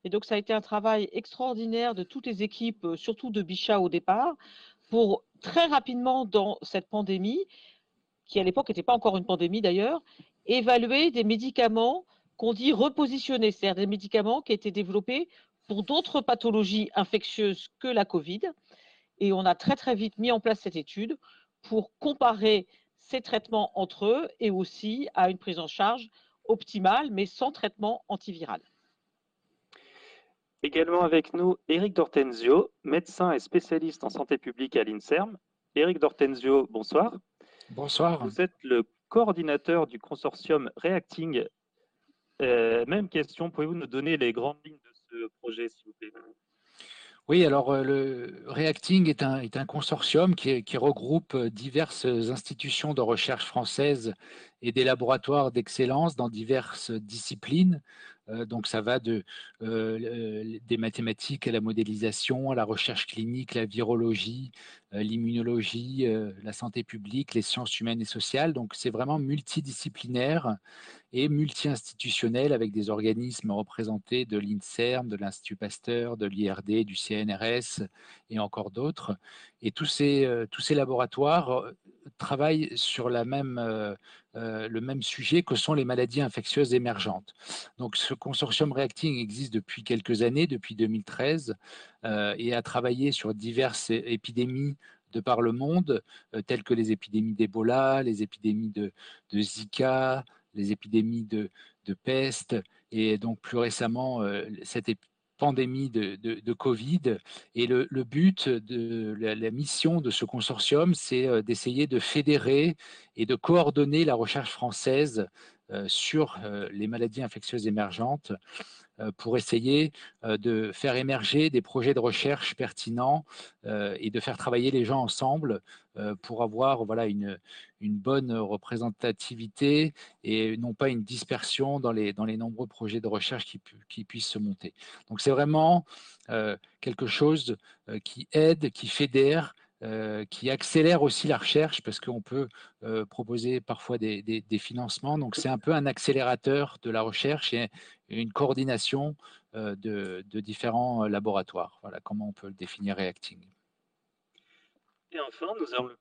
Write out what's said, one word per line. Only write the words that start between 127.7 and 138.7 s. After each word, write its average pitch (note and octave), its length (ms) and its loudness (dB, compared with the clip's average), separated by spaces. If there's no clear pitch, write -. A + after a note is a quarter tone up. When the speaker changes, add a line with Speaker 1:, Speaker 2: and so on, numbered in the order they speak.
Speaker 3:
une G#2 160 -2
bonne B2+ 360 0
représentativité A#2 1600 -2
et A2 360 0
non A#2 160 -4
pas C3+ 160 0
une A#2 120 -2
dispersion C3+ 800 -2
dans A#2+ 120 0
les, G#2+ 200 0
dans G#2 120 -2
les A2 120 -2
nombreux A2+ 300 -6
projets A2 340 -6
de A2 80 -2
recherche G#2 360 -4
qui - 140 -16
pu-, - 200 -20
qui A2+ 160 -12
puissent A2+ 240 -8
se - 100 -6
monter. G#2 360 -6
Donc, G#2+ 120 -8
c'est C#3 100 4
vraiment, D#3 540 6
euh, A2 260 -2
quelque B2 260 -6
chose, B2 500 2
euh, A2 120 -6
qui - 320 -14
aide, D#3 380 4